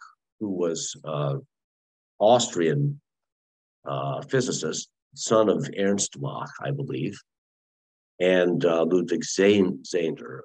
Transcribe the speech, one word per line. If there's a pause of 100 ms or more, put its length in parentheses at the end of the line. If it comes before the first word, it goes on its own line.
(420)
who
was,
uh, (840)
Austrian, (880)
uh,
physicist, (240)
son
of (100)
Ernst
Mach, (100)
I
believe, (1000)
and,
uh,
Ludwig
Zahn-,
Zander,